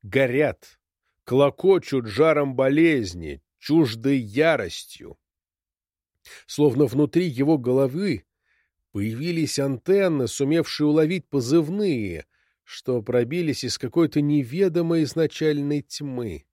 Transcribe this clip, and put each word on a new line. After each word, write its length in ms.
горят, 760
клокочут 800
жаром 480
болезни, 880
чуждой 580
яростью. 1000
Словно 400
внутри 400
его 320
головы 680
появились 680
антенны, 680
сумевшие 600
уловить 420
позывные, 960
что 400
пробились 600
из 140
какой-то 440
неведомой 840
изначальной 800
тьмы. 680